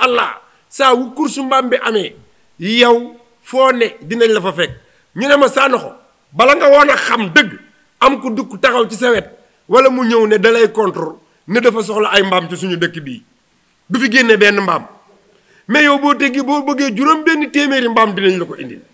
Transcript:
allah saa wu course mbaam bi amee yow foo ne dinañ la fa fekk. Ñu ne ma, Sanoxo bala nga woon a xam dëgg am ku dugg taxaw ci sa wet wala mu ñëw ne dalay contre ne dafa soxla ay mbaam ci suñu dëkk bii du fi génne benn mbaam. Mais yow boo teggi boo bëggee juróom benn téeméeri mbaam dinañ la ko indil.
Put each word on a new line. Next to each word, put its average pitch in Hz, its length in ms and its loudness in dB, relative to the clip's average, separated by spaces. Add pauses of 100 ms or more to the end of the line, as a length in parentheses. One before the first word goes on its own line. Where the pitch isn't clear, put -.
allah 233 400 -2 (280)
saa 269 260 -2
wu 247 200 -4
course 277 240 -6
mbaam 269 300 -2
bi 240 140 -2
amee 214 320 -4 (440)
yow 240 580 2 (260)
foo 262 300 0
ne 233 280 -2
dinañ 226 320 0
la 208 80 0
fa 180 120 -4
fekk. 151 180 -4 (460)
Ñu 220 120 -4
ne 285 80 4
ma, 277 120 4
Sanoxo 254 440 -2 (400)
bala 240 220 2
nga 285 160 2
woon 285 200 6
a 254 60 0
xam 208 360 -4
dëgg 220 260 0 (420)
am 254 200 2
ku 254 100 -6
dugg 214 300 -8
taxaw 247 280 0
ci 226 80 -10
sa 247 140 -2
wet 214 180 -2 (400)
wala 262 220 4
mu 254 160 -2
ñëw 226 200 2
ne 214 120 2
dalay 226 340 2
contre 170 440 -4 (300)
ne 208 140 0
dafa 226 220 0
soxla 214 300 -2
ay 202 100 4
mbaam 180 260 -2
ci 175 80 -10
suñu 180 200 -6
dëkk 165 260 -6
bii 131 200 -14 (680)
du 240 100 -4
fi 247 100 -2
génne 233 260 4
benn 202 240 2
mbaam. 170 260 -4 (840)
Mais 294 160 2
yow 285 140 2
boo 285 160 0
teggi 269 280 -2
boo 285 200 -2
bëggee 269 340 -2
juróom 311 280 0
benn 302 260 0
téeméeri 269 380 0
mbaam 220 260 0
dinañ 190 240 0
la 170 80 -6
ko - 100 -16
indil. 123 240 -16 (140)